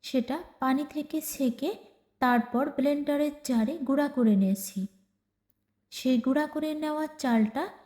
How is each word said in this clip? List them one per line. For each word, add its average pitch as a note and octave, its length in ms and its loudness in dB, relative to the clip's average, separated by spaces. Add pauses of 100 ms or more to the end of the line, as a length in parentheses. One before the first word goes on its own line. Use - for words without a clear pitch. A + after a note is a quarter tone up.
সেটা C4 320 -2 (240)
পানি C4 240 0 (100)
থেকে D4+ 240 -4 (120)
ছেঁকে C4+ 400 -2 (500)
তারপর B3 440 2 (120)
ব্লেন্ডারের C#4+ 580 0 (100)
জারে A#3+ 300 0 (140)
গুঁড়া C#4+ 200 2
করে A#3+ 280 4
নিয়েছি। G3 440 0 (1120)
সেই B3+ 280 2
গুঁড়া C4+ 260 2
করে D4+ 280 -4
নেওয়া D4+ 300 -4 (180)
চালটা A#3 420 2 (220)